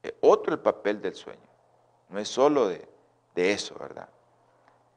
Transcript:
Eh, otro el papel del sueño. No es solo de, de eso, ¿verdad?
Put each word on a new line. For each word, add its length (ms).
Eh, 180
otro 320
el 80
papel 400
del 140
sueño. 340
No 80
es 100
solo 400
de, 180
de 180
eso, 260
¿verdad? 300